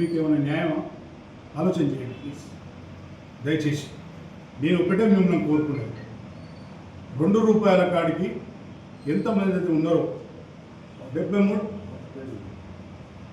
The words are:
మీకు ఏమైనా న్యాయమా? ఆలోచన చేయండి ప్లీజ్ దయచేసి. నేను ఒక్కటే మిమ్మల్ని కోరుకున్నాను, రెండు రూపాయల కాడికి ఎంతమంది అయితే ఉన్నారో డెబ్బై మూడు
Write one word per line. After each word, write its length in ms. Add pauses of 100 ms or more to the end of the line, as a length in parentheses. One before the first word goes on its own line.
మీకు 200
ఏమైనా 280
న్యాయమా? 300 (800)
ఆలోచన 340
చేయండి 300
ప్లీజ్ 200 (1000)
దయచేసి. 420 (720)
నేను 220
ఒక్కటే 300
మిమ్మల్ని 380
కోరుకున్నాను, 440 (1300)
రెండు 260
రూపాయల 360 (120)
కాడికి 320 (840)
ఎంతమంది 440
అయితే 220
ఉన్నారో 240 (1120)
డెబ్బై 320
మూడు 160 (1700)